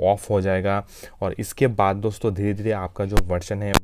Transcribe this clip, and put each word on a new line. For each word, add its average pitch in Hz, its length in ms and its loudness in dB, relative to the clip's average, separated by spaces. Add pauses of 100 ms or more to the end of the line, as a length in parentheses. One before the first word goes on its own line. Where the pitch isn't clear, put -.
ऑफ 101 280 2
हो 104 100 2
जाएगा। 95 420 0 (400)
और 95 120 -2
इसके - 340 -2
बाद 98 280 2
दोस्तों 104 380 -2
धीरे-धीरे 101 380 0
आपका 98 320 -4
जो 98 200 2
वर्जन 90 380 -2
है 101 100 -2 (120)